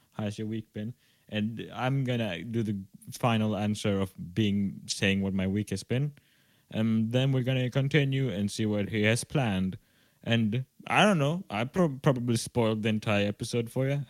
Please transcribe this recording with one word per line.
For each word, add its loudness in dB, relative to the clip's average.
"How's -6
your -6
week -8
been?" -6
And -4
I'm 0
gonna -2
do -2
the -2
final 2
answer 0
of -2
being, 0
saying 0
what 0
my 0
week -2
has -4
been. -2
And 2
then 2
we're 2
gonna 0
continue 2
and 0
see -2
what 0
he 2
has 2
planned. 0
And 0
I 4
don't 4
know, 0
I -2
prob-, 0
probably 2
spoiled 0
the 2
entire 2
episode -4
for 0
you. 0